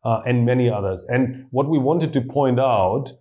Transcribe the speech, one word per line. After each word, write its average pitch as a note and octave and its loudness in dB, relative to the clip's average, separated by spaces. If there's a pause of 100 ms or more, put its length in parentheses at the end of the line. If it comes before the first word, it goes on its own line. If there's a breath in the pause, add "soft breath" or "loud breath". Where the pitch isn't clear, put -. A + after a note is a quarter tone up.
uh, A2+ 0
and B2 2
many B2+ 2
others. G2 -4
And A#2+ -2
what C#3 0
we D#3 2
wanted D#3 0
to C3 0
point C3 0
out A#2+ 2 (160)